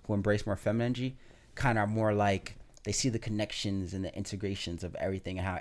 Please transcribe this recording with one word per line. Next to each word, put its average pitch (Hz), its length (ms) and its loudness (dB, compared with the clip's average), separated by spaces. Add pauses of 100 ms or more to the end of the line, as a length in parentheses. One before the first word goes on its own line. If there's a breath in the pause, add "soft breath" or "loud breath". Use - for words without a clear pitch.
who 107 80 0
embrace 104 300 2
more 101 100 0
feminine 113 320 0
energy 127 300 -2 (380 soft breath)
kinda 117 260 4
are 104 60 4
more, 110 260 4
like, 101 420 2 (280)
they 104 80 -2
see 131 180 2
the 110 100 0
connections 101 720 -2
and 95 100 -4
the 87 120 -4
integrations 95 680 -4
of 87 120 -6
everything 92 420 -2
and 92 100 -2
how 90 140 -2